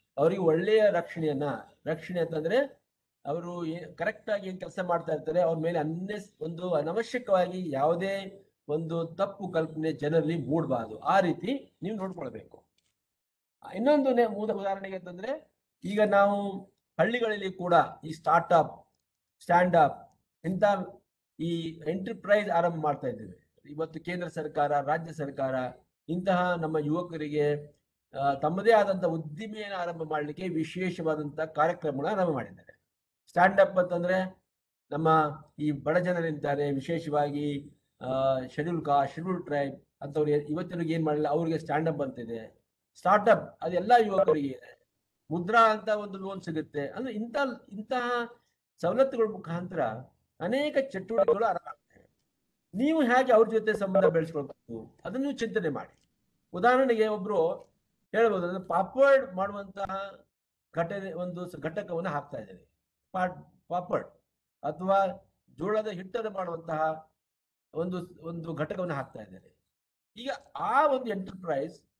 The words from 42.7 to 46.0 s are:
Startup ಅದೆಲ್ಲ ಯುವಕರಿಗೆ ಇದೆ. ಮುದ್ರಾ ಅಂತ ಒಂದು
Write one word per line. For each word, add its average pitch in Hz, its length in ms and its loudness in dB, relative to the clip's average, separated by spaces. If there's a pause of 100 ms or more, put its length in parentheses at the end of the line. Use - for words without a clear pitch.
Startup 202 680 2
ಅದೆಲ್ಲ 180 360 0
ಯುವಕರಿಗೆ 190 500 2
ಇದೆ. - 380 -14 (440)
ಮುದ್ರಾ 214 420 4
ಅಂತ 214 160 -4
ಒಂದು 202 300 -4